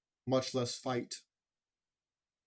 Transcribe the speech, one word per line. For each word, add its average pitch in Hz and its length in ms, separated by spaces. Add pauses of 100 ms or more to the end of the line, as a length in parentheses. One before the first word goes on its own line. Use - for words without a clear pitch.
(260)
much 127 280
less 120 220
fight. - 460 (1200)